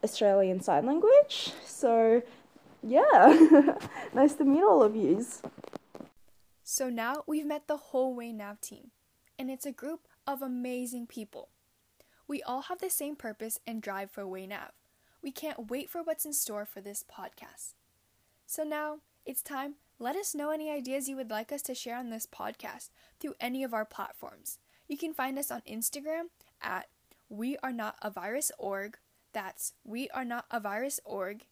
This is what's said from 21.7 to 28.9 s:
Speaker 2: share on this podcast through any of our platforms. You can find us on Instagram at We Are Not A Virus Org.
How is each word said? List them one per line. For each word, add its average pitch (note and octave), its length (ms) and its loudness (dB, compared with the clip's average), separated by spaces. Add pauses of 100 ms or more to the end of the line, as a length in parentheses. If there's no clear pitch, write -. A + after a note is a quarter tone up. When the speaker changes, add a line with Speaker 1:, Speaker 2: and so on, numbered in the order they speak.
Speaker 2:
share A#3+ 240 -10
on B3 100 -10
this A3+ 180 -10
podcast - 640 -14 (300)
through - 200 -10
any B3+ 240 -6
of A#3+ 120 -6
our A3 100 -2
platforms. - 720 -14 (300)
You C#4+ 80 -8
can D#4+ 160 -8
find C4+ 260 -6
us C#4+ 120 -6
on A#3+ 180 -10
Instagram D4 600 -8 (340)
at - 240 -6 (420)
We A#3 340 -6
Are C4 100 -6
Not A3 280 -8
A G#3+ 100 -8
Virus G#3+ 480 -6
Org. G3+ 380 -8 (360)